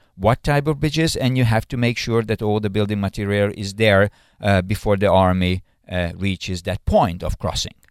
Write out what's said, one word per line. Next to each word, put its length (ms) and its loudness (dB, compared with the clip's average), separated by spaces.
what 280 0
type 240 0
of 120 -2
bridges, 360 0
and 220 0
you 80 2
have 240 2
to 80 -6
make 200 0
sure 240 0
that 200 -4
all 180 0
the 100 -4
building 300 -2
material 580 0
is 180 -8
there, 340 4
uh, 220 2
before 360 0
the 100 2
army, 560 2
uh, 260 -4
reaches 480 -6
that 220 -6
point 380 0
of 160 0
crossing. 340 -6